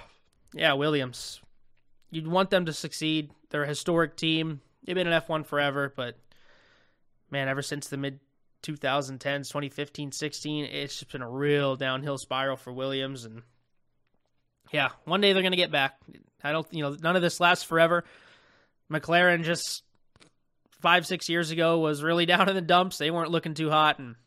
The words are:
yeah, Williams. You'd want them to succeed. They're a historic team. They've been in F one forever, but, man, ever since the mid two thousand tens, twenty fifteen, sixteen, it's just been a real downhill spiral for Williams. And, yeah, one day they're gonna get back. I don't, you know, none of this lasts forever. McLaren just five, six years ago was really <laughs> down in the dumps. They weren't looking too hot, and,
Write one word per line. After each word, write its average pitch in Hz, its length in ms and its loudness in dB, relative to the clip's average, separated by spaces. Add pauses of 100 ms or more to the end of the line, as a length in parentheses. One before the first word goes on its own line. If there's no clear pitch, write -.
(540)
yeah, 156 200 2
Williams. 139 640 -2 (720)
You'd 160 180 -6
want 185 220 2
them 180 160 4
to 160 60 -4
succeed. 156 580 -4 (200)
They're 147 120 -2
a 143 40 -2
historic 160 500 0
team. 160 440 -2 (240)
They've 180 100 -4
been 180 120 0
in 170 60 0
F 165 160 2
one 156 160 -2
forever, 143 500 -2
but, 123 240 -8 (1120)
man, 139 180 -2
ever 135 140 -2
since 143 260 -8
the 143 80 -8
mid 139 240 -6 (420)
two 151 140 -8
thousand 135 420 -2
tens, 139 300 -6
twenty 143 200 -6
fifteen, 143 440 -10
sixteen, 151 520 -6
it's 143 340 -10
just - 140 -18
been 131 100 -10
a 117 80 -10
real 139 460 0
downhill 135 420 -4
spiral 135 380 -4
for 127 160 -14
Williams. 135 520 -6
And, 113 180 -16 (1300)
yeah, 139 200 0 (140)
one 180 160 0
day 202 120 6
they're 190 100 2
gonna 185 140 0
get 170 160 0
back. 135 260 0 (460)
I 147 80 -2
don't, 160 200 -2
you 160 100 -4
know, 143 180 -4
none 170 160 2
of 175 60 2
this 175 180 0
lasts 175 240 2
forever. 165 400 2 (840)
McLaren 170 540 4
just - 380 -4 (1000)
five, 175 260 4
six - 220 -6
years 170 220 0
ago 165 280 2
was 151 240 0
really 170 240 2
<laughs> - 0 -
down 180 220 6
in 196 60 2
the 190 60 -2
dumps. 175 380 4
They 151 120 0
weren't 165 200 -2
looking 165 240 0
too 156 160 -2
hot, 151 280 4
and, 120 180 -12 (100)